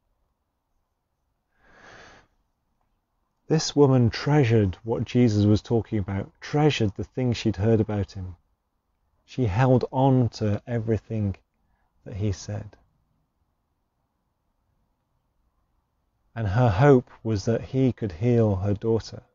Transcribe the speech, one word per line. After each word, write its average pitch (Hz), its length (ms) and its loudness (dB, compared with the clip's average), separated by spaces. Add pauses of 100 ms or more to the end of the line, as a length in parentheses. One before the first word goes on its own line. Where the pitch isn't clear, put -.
(3500)
This - 280 -2
woman 131 340 4
treasured 113 760 2
what 120 200 -6
Jesus 107 420 2
was 107 160 4
talking 113 380 -4
about, 98 400 -8
treasured 147 560 0
the 104 80 -8
things 123 320 -4
she'd - 220 -4
heard 110 240 2
about 104 320 -4
him. 90 240 -14 (880)
She 127 220 -4
held 127 440 2
on 131 380 2
to 104 360 -4
everything 110 720 -4 (680)
that - 100 -14
he 101 160 -4
said. 104 460 -12 (3500)
And 113 120 -4
her 120 220 2
hope 127 400 4 (120)
was 110 240 -4
that 113 160 -2
he 131 300 0
could 104 220 -8
heal 113 440 2
her 101 160 -2
daughter. 110 500 -4 (120)